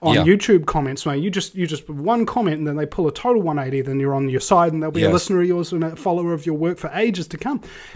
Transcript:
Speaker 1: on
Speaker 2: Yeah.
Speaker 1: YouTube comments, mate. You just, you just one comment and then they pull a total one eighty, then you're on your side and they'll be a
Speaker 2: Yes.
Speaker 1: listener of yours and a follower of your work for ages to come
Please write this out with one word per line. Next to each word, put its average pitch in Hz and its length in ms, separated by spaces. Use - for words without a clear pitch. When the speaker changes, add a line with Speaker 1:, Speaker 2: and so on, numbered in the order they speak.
Speaker 1:
on 156 140
Speaker 2:
Yeah. 131 80
Speaker 1:
YouTube 185 420
comments, 139 400
mate. 143 160
You 196 80
just, 185 240
you 180 120
just 151 220
one 202 380
comment 185 320
and 151 100
then 143 80
they 151 80
pull 156 240
a 147 60
total 240 260
one 160 180
eighty, 135 220
then 135 180
you're 139 160
on 135 140
your 127 120
side 170 340
and 156 80
they'll 156 80
be 147 140
a - 20
Speaker 2:
Yes. 185 80
Speaker 1:
listener 180 260
of 175 80
yours 175 240
and 165 120
a 160 120
follower 170 380
of 147 100
your 156 120
work 165 200
for 151 160
ages 190 360
to - 100
come 262 240